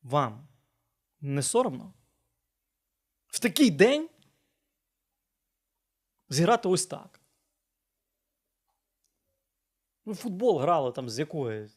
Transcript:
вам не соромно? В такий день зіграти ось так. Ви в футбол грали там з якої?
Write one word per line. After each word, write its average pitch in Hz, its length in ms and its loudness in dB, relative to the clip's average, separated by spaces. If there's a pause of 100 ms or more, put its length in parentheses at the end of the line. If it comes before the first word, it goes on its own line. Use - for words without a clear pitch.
вам 131 440 -2 (720)
не 139 220 -4
соромно? 185 500 -2 (1300)
В - 120 -10
такий 240 320 4
день 262 380 4 (2250)
зіграти 185 400 2
ось 180 180 0
так. - 340 -16 (2750)
Ви 214 80 -10
в 190 40 -8
футбол 202 420 0
грали 139 340 2
там 123 180 -8
з 110 80 -8
якої? 120 580 -6